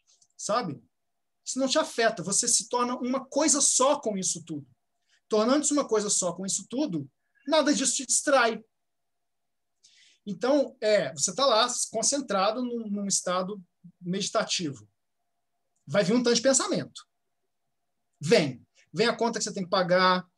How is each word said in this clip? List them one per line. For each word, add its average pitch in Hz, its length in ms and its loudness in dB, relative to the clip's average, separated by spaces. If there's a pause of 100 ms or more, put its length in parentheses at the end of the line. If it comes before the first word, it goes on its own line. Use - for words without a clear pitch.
(380)
sabe? 196 440 -4 (640)
Isso - 140 -6
não 262 80 0
te 269 100 0
afeta, 233 460 0
você 196 240 0
se - 220 0
torna 247 260 -2
uma 254 300 -4
coisa 294 340 2
só 269 400 2
com 208 180 -4
isso 175 280 -4
tudo. 147 200 -10 (600)
Tornando-se 247 460 2
uma 277 140 0
coisa 208 220 0
só 175 240 -2
com 185 120 -10
isso 190 240 -6
tudo, 190 400 -4 (380)
nada 294 260 2
disso 254 220 0
te 262 100 -6
distrai. 233 580 2 (1600)
Então, 247 560 0
é, 202 320 2
você - 200 -4
tá 269 120 0
lá 240 220 4 (240)
concentrado 220 680 0
num, 240 280 -6
num 202 180 -4
estado 185 540 -4 (400)
meditativo. 175 880 -4 (960)
Vai 185 180 0
vir 180 100 2
um 240 100 2
tanto 240 120 2
de 233 60 0
pensamento. 269 640 0 (1120)
Vem. 147 460 2 (280)
Vem 208 140 2
a 220 80 0
conta 226 240 -2
que - 40 -4
você 196 100 -6
tem 196 100 -6
que 170 60 -10
pagar. 185 560 4 (120)